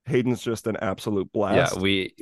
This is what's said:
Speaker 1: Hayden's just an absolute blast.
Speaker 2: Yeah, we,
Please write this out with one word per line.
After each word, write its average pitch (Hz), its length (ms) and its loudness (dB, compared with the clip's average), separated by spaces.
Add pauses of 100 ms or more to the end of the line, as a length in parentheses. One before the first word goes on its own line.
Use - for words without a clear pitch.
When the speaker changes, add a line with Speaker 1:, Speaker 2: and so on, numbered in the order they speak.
Speaker 1:
Hayden's 123 320 2
just 117 280 -4
an 101 80 -2
absolute 98 560 -2
blast. 101 420 2
Speaker 2:
Yeah, 92 80 -2
we, 98 400 0